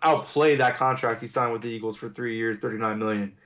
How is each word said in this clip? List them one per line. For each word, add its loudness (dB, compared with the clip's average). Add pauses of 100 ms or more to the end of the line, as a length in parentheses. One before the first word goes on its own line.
outplay 4
that 2
contract 0
he -8
signed 0
with -4
the -8
Eagles -6
for -12
three -6
years, -2
thirty-nine -4
million. -2